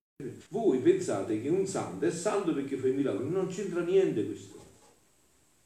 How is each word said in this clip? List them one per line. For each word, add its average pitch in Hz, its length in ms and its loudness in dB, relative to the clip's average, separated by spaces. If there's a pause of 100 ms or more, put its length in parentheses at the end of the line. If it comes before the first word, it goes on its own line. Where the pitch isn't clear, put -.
(180)
capito? 120 320 -10
Voi 180 300 2
pensate 110 600 2
che 127 80 -4
un 185 180 2
santo 95 380 -4
è 160 60 2
santo 196 420 0
perché 135 240 -2
fa 127 120 0
i 131 40 4
miracoli, 139 380 0
non 185 160 0
c'entra 175 340 -4
niente 170 460 2
questo. - 320 -12 (1080)